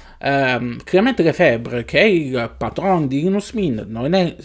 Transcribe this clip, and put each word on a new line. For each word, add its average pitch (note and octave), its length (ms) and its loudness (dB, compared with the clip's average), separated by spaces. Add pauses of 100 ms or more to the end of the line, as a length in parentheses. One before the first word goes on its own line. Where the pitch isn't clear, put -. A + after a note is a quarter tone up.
(180)
ehm, B2+ 680 -2
Clemente A3 380 2
Lefebvre, A#2+ 640 2
che C#3+ 140 2
è G3 40 6
il C3+ 540 0
patron D#3+ 500 0
di C#3 140 -2
Linux G3 300 -2
Mint, D3+ 340 -2
non A#2 260 -4
è, F3+ 320 0